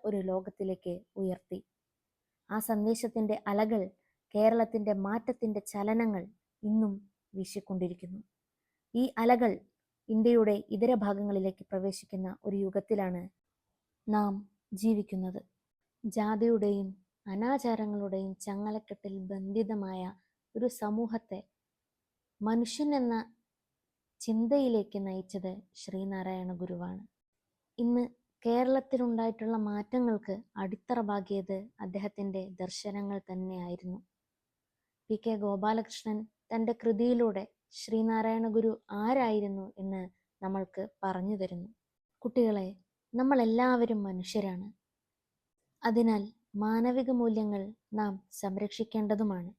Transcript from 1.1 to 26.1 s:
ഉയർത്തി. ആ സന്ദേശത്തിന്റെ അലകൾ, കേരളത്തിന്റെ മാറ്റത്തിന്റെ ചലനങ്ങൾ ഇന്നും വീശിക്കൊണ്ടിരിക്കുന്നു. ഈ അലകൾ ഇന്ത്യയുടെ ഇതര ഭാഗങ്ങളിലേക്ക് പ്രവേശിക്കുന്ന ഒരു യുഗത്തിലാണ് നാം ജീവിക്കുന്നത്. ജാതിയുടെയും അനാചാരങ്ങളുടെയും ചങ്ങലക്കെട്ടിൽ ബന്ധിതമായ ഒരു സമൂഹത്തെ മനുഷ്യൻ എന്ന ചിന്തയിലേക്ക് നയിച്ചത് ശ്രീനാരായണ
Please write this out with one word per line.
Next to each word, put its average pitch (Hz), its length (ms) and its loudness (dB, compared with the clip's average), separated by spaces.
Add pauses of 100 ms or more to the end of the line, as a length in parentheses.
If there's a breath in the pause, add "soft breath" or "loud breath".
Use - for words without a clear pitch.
ഉയർത്തി. 185 500 -4 (840)
ആ 214 80 -2
സന്ദേശത്തിന്റെ 220 880 0
അലകൾ, 208 420 2 (460)
കേരളത്തിന്റെ 220 580 4
മാറ്റത്തിന്റെ 208 680 -2
ചലനങ്ങൾ 208 680 0 (360)
ഇന്നും 208 480 2 (240)
വീശിക്കൊണ്ടിരിക്കുന്നു. 185 880 -6 (720)
ഈ 254 220 2
അലകൾ 233 420 4 (500)
ഇന്ത്യയുടെ 220 600 6
ഇതര 233 240 2
ഭാഗങ്ങളിലേക്ക് 202 800 0
പ്രവേശിക്കുന്ന 190 720 -4
ഒരു 202 100 -2
യുഗത്തിലാണ് 190 720 0 (800)
നാം 208 400 2 (240)
ജീവിക്കുന്നത്. 196 680 0 (640)
ജാതിയുടെയും 208 1000 0 (220)
അനാചാരങ്ങളുടെയും 208 1080 -2
ചങ്ങലക്കെട്ടിൽ 208 840 -8
ബന്ധിതമായ 196 920 -4 (420 soft breath)
ഒരു 233 120 0
സമൂഹത്തെ 220 760 -4 (1000)
മനുഷ്യൻ 233 540 0
എന്ന 233 380 0 (840)
ചിന്തയിലേക്ക് 226 880 2
നയിച്ചത് 185 540 -8 (140)
ശ്രീനാരായണ 185 800 -6